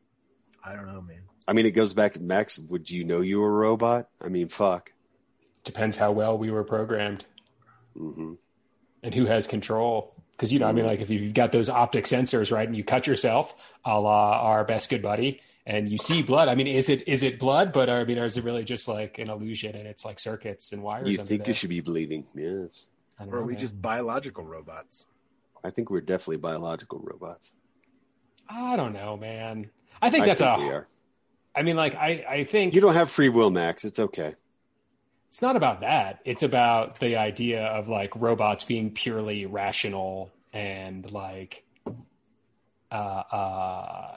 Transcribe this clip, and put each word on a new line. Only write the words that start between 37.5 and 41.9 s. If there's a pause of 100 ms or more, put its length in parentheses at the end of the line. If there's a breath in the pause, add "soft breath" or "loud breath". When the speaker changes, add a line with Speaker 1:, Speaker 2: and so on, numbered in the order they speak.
Speaker 3:
of,
like,
robots
being
purely
rational (220)
and,
like, (1300)